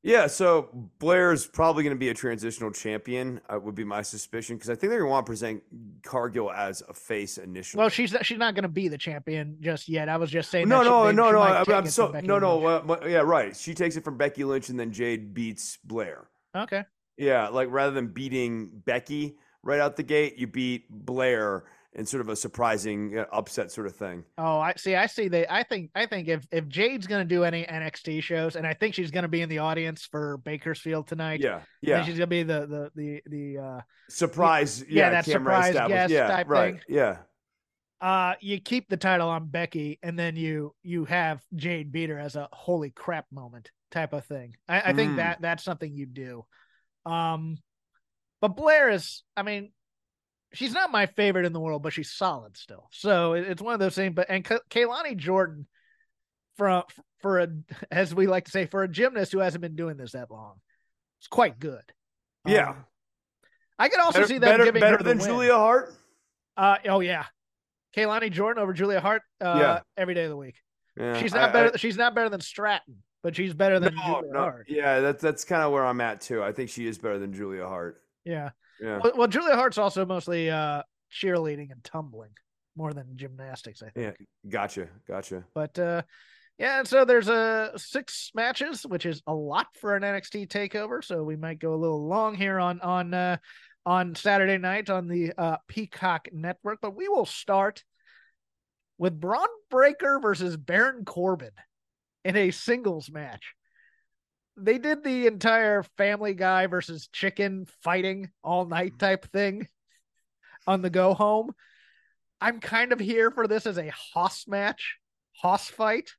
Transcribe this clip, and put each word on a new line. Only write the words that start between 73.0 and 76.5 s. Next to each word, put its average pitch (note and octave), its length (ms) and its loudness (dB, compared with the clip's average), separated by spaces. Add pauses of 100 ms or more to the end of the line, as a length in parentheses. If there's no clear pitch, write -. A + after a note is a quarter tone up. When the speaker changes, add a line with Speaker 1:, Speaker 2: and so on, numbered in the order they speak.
Speaker 2:
but E3+ 140 -4
she's F#3 160 -4
better F#3+ 280 4
than F3+ 140 2
Speaker 1:
No, E3+ 260 -2
Speaker 2:
Julia C#3 120 -10
Speaker 1:
no, C#3 80 -2
Speaker 2:
Hart. B2+ 300 -4
Speaker 1:
yeah, C#3+ 300 4
that's, C#3+ 200 2
that's D#3 240 0
kinda D#3+ 240 2
where C#3 160 2
I'm B2 160 0
at A2 220 -2
too. A2+ 200 -4
I G2+ 100 -2